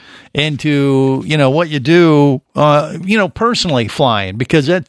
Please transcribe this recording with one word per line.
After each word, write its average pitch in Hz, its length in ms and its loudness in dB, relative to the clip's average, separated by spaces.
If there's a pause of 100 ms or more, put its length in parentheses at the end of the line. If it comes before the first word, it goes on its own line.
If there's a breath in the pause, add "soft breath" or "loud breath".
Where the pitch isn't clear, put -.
(340 loud breath)
into, 139 920 0
you 147 100 -2
know, 143 140 2
what 156 180 0
you 151 140 -6
do, 147 600 4 (140)
uh, 151 480 0
you 196 140 0
know, 208 100 0
personally 165 640 -4
flying, 104 480 -2
because 131 300 0
that, 170 220 -2